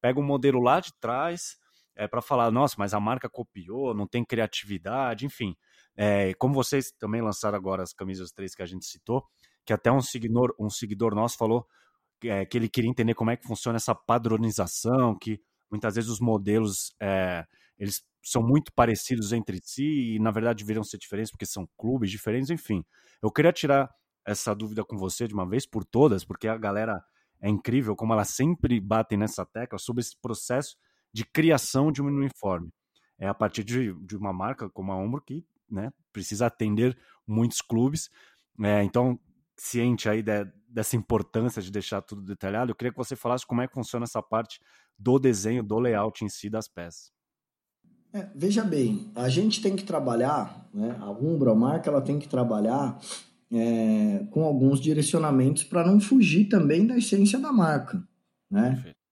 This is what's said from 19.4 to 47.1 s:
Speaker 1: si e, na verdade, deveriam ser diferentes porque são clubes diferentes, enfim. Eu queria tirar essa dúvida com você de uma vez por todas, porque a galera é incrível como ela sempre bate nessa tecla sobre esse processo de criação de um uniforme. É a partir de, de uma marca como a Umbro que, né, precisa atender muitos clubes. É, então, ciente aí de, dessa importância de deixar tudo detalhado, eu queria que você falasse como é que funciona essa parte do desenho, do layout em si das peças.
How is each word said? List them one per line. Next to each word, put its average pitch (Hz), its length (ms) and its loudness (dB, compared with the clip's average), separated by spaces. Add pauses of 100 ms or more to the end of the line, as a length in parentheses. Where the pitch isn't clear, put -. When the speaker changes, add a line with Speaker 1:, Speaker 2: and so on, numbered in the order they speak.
Speaker 1:
si 135 540 -4
e, 110 40 -2
na 110 120 2
verdade, 110 320 0
deveriam 107 200 -2
ser 104 140 -10
diferentes 104 340 -8
porque - 140 -12
são 92 220 -10 (100)
clubes 117 320 -2
diferentes, 113 400 -4
enfim. 110 340 -4 (380)
Eu 110 80 0
queria 156 220 4
tirar 139 380 2 (360)
essa 104 300 -4
dúvida 107 300 -6
com 110 120 -10
você 98 300 -4
de 107 60 -8
uma 92 140 -2
vez 113 180 -2
por 104 180 -6
todas, 123 400 4
porque - 240 -8
a 110 100 -2
galera 104 460 -4 (380)
é 101 80 -2
incrível 110 440 0
como 113 200 0
ela 104 120 4
sempre 131 540 0
bate 107 380 0
nessa 101 280 -2
tecla 113 320 -10
sobre 120 220 -4
esse - 220 -6
processo 123 560 -4 (360)
de 110 120 -6
criação 156 680 2
de 139 100 -4
um 139 40 0
uniforme. 104 680 -2 (460)
É 98 100 -4
a 101 60 -2
partir 107 300 -2
de, 117 300 -2 (120)
de 104 100 -10
uma 98 160 -4
marca 101 380 -6
como 95 240 -8
a 95 40 -4
Umbro 113 240 -4
que, 151 240 -12 (240)
né, 107 220 -6 (200)
precisa 104 360 -2
atender 110 500 2 (300)
muitos 113 340 0
clubes. 131 480 0 (520)
É, 104 220 4
então, 123 360 2 (360)
ciente 120 540 0
aí 110 120 0
de, 104 240 -2 (220)
dessa 113 280 -4
importância 113 680 0
de 92 100 -10
deixar 98 300 -4
tudo 101 200 -14
detalhado, 104 500 -4
eu 104 40 -4
queria 123 160 -4
que - 60 -16
você 127 180 -6
falasse 123 300 -2
como 120 160 -2
é 127 60 -2
que - 60 -12
funciona 120 320 -6
essa 117 160 -6
parte - 380 -4 (380)
do 123 220 4
desenho, 117 440 2
do 107 160 0
layout 110 440 0
em 104 60 -4
si - 200 -10
das 110 180 -6
peças. - 440 -16 (1000)